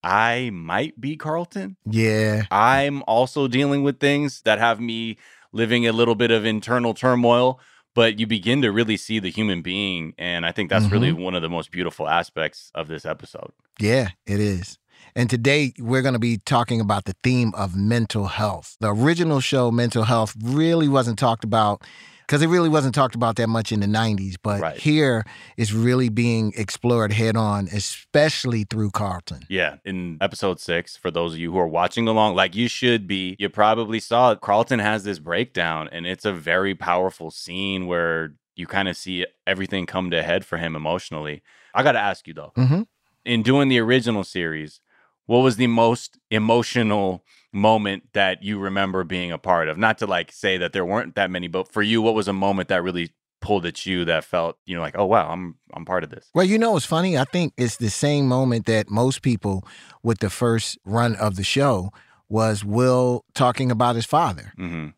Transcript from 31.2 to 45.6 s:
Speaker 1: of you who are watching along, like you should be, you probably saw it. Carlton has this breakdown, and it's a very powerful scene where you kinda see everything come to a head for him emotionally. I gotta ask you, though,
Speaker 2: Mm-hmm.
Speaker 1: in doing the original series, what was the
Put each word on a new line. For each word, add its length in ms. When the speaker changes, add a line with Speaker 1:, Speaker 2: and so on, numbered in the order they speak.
Speaker 1:
of 60
you 120
who 60
are 100
watching 400
along, 260
like 200
you 140
should 380
be, 320
you 120
probably 500
saw 320
it. 80
Carlton 380
has 260
this 140
breakdown, 760
and 140
it's 180
a 80
very 420
powerful 560
scene 560
where 460
you 120
kinda 280
see 320
everything 380
come 260
to 100
a 20
head 240
for 120
him 180
emotionally. 640
I 80
gotta 180
ask 260
you, 80
though, 220
Speaker 2:
Mm-hmm. 260
Speaker 1:
in 160
doing 260
the 120
original 440
series, 560
what 120
was 180
the 120